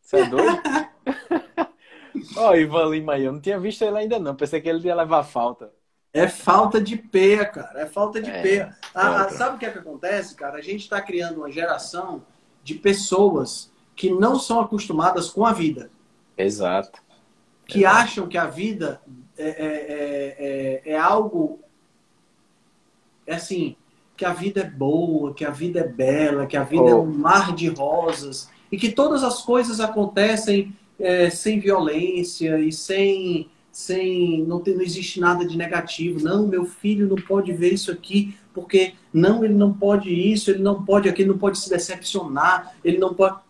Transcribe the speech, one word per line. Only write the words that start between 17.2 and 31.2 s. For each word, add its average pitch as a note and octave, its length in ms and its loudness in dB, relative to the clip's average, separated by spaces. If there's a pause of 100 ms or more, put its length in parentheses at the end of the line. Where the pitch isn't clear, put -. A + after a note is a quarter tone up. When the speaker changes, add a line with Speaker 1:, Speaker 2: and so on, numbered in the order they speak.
Speaker 2:
Que - 140 -2
Speaker 1:
Exato. G3 180 6
Speaker 2:
acham G#3 300 0
que F3 100 -6
a E3 80 0
vida E3 560 -6 (360)
é, D#3 100 -8
é, C#3+ 1400 -6
é, D#3 40 -10
é, D#3 40 -2
é D#3 40 0
algo, G#3+ 640 0 (1700)
é E3 100 -6
assim, E3+ 400 -6 (400)
que F#3+ 100 -6
a F3+ 80 -2
vida F#3+ 280 -4
é E3+ 80 -6
boa, C#3+ 640 0
que D3+ 120 -8
a D3 60 -4
vida E3 300 -4
é - 60 -2
bela, C#3 600 2
que C#3+ 100 -4
a C3+ 60 0
vida C3 260 6
é A#2 60 10
Speaker 1:
Oh. A2 80 6
Speaker 2:
um D#3+ 80 -2
mar F3 420 4
de E3 140 -2
rosas C#3 840 -4 (220)
e G3+ 60 -6
que A3 140 0
todas C#4 320 2
as A#3+ 180 -2
coisas A#3+ 380 0
acontecem, G#3 960 0 (240)
é, F3+ 300 4